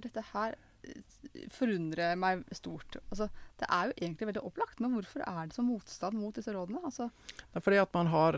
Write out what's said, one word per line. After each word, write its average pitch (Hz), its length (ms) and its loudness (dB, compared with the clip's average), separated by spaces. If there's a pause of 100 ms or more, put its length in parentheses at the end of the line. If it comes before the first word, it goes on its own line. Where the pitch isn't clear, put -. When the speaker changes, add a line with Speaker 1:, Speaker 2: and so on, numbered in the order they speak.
Speaker 1:
dette 233 180 -6 (120)
her, 214 220 -2 (280)
eh, - 680 -16
forundrer 170 720 2
meg 185 320 2
stort. - 460 -10 (120)
Altså, 208 200 -2 (280)
det - 120 -2
er 180 200 2
jo 294 80 -2
egentlig 175 300 -4
veldig 202 180 -4
opplagt, - 340 -4
men 247 140 0
hvorfor 226 320 -4
er 165 220 -6
det - 80 -14
så 240 100 0
motstand 214 540 -2
mot 208 160 -4
disse 220 180 -6
rådene? 202 300 -4
Altså 247 260 -4 (280)
Speaker 2:
Det - 180 -10
er 170 60 -4
fordi 196 200 8
at 190 120 2
man 170 140 4
har, 160 300 8